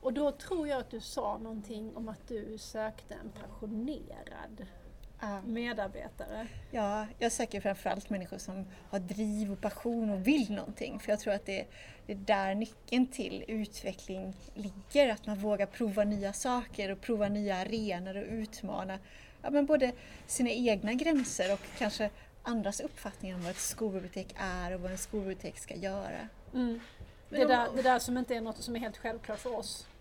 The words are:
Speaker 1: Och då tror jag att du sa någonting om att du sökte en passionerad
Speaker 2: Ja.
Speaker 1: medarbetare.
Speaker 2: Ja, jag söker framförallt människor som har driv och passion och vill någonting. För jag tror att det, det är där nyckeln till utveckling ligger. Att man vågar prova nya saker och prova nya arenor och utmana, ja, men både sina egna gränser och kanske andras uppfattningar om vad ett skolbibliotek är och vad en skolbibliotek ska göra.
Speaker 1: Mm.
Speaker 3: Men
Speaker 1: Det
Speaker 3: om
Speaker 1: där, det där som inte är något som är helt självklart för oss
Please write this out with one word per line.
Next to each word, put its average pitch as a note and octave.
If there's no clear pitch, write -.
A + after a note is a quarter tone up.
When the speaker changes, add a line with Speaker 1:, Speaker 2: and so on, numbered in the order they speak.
Speaker 1:
Och B3+
då C#4+
tror D4
jag C#4
att A#3
du A3+
sa G#3+
någonting A3
om A3+
att -
du A3
sökte A3
en A3
passionerad A3
Speaker 2:
Ja. G3+
Speaker 1:
medarbetare. A3
Speaker 2:
Ja, G#3+
jag A3+
söker G#3+
framförallt G3
människor F#3+
som F#3+
har G3+
driv G#3
och G3
passion A3
och F#3+
vill B3+
någonting. G3+
För -
jag G#3+
tror G#3
att G3+
det, F#3+
det G#3
är G3
där G3
nyckeln A#3+
till -
utveckling G3
ligger. G3+
Att G#3+
man G#3
vågar G3+
prova G#3
nya G3+
saker A#3
och G3
prova G#3
nya G3+
arenor F#3+
och G3+
utmana, G3
ja, -
men C#4+
både C4+
sina A#3+
egna A3+
gränser C4
och G3
kanske G#3+
andras G#3+
uppfattningar G3
om F3+
vad E3+
ett F#3
skolbibliotek F#3+
är F3+
och F#3
vad F#3
en F#3+
skolbibliotek F#3+
ska -
göra. F#3+
Speaker 1:
Mm. A#3+
Speaker 3:
Men D4
Speaker 1:
Det C4
Speaker 3:
om -
Speaker 1:
där, A#3+
det C4+
där B3+
som B3
inte B3
är A3+
något A3
som A#3+
är A3+
helt A3
självklart A3+
för B3
oss -